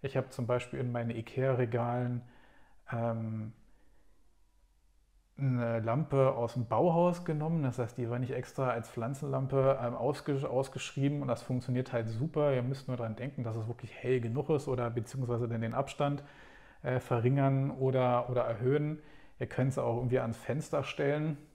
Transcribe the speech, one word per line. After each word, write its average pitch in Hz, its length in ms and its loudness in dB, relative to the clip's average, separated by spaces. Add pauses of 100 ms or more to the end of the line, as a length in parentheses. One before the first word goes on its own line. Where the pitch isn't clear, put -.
Ich 135 160 -2
hab 131 160 -4
zum 120 140 -4
Beispiel 123 320 0
in 123 120 0
meine 117 240 -2
ikea-Regalen, 120 1080 0 (680)
ähm, 113 600 -2 (1800)
eine 120 440 2
Lampe 135 520 4
aus 117 220 -2
dem 120 100 0
Bauhaus 170 600 4
genommen. 160 360 0
Das 127 160 0
heißt, 117 220 -4
die 120 100 -2
war 120 80 -2
nicht 127 140 -2
extra 127 400 -2
als 117 180 -4
Pflanzenlampe, 135 920 2
ähm, 120 140 -2
ausge-, 139 540 -2
ausgeschrieben 135 760 0
und 135 60 -4
das 120 160 -2
funktioniert 127 500 -2
halt 117 140 0
super. 143 480 2
Ihr 123 80 2
müsst 135 240 -4
nur 127 100 -2
dran 113 180 -4
denken, 131 280 -6
dass 113 120 -2
es 113 120 -4
wirklich 117 260 -8
hell 127 260 2
genug 120 300 -2
ist 143 180 2
oder 123 220 0
beziehungsweise 120 580 -2
dann 113 140 -2
den 117 140 -2
Abstand, 139 480 0 (580)
äh, 127 180 0
verringern 135 680 4
oder, 127 640 2
oder 120 140 2
erhöhen. 143 540 0 (380)
Ihr 123 80 -4
könnt 131 280 0
es - 40 -2
auch 120 200 0
irgendwie 127 220 2
ans 117 180 -2
Fenster 139 460 -2
stellen. 147 540 0 (180)